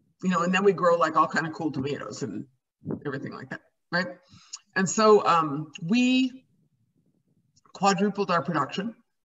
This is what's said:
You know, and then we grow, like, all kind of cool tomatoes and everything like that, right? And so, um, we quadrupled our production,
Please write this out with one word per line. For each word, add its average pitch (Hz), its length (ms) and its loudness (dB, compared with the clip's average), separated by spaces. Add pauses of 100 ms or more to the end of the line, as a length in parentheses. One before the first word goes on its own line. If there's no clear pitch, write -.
(220)
You 185 60 -2
know, 175 120 0
and 175 120 0
then 185 120 2
we 202 100 6
grow, 170 220 4
like, 160 200 0
all 156 120 4
kind 156 180 -2
of 156 80 -8
cool 151 180 -4
tomatoes - 500 -6
and 107 240 -8 (600)
everything 131 260 -8
like 127 180 -16
that, - 120 -12 (280)
right? 175 180 -2 (680)
And 185 120 0
so, 214 360 6
um, 156 480 0 (100)
we 247 600 0 (1300)
quadrupled 196 580 0
our 170 120 0
production, 170 520 -4 (300)